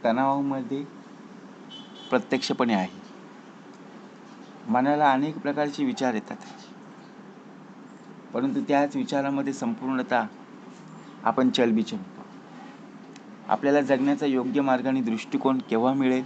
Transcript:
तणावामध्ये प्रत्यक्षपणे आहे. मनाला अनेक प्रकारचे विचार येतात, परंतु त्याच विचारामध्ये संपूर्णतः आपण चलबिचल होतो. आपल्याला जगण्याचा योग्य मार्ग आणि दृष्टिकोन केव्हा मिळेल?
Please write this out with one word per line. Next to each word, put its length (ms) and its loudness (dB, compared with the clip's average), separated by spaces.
तणावामध्ये 760 2
प्रत्यक्षपणे 640 2
आहे. 160 2
मनाला 440 6
अनेक 260 2
प्रकारचे 480 0
विचार 280 2
येतात, 240 -4
परंतु 340 0
त्याच 280 4
विचारामध्ये 580 0
संपूर्णतः 720 0
आपण 260 4
चलबिचल 480 2
होतो. 240 -12
आपल्याला 340 4
जगण्याचा 440 2
योग्य 360 2
मार्ग 260 2
आणि 140 2
दृष्टिकोन 560 2
केव्हा 240 4
मिळेल? 320 4